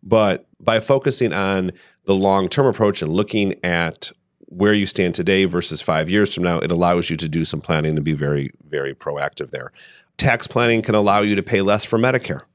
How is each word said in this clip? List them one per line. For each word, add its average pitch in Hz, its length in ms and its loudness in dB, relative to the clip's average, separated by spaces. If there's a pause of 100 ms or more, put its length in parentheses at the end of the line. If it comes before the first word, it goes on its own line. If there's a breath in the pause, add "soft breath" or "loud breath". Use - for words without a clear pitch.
But 101 440 2 (140)
by 113 180 2
focusing 131 540 0
on 95 400 -2 (320 soft breath)
the 98 100 2
long-term 98 520 2
approach 104 360 0
and 78 100 -4
looking 101 520 0
at 85 480 -2 (340)
where 101 280 0
you 101 120 0
stand 90 280 0
today 95 300 2
versus 85 360 -2
five 80 280 -2
years 98 240 2
from 90 120 -4
now, 87 140 0
it - 120 -4
allows 87 400 0
you 80 60 -4
to 78 120 -6
do 80 160 -2
some 76 160 -6
planning 78 360 -2
and 76 80 -2
be 78 80 -2
very, 71 400 -4 (120)
very 71 300 -6
proactive 71 560 -8
there. - 220 -12 (440 loud breath)
Tax 120 300 2
planning 117 360 2
can 107 120 0
allow 104 280 4
you 104 120 2
to 98 80 0
pay 98 200 0
less 104 220 2
for 117 140 -2
Medicare 120 440 0 (120)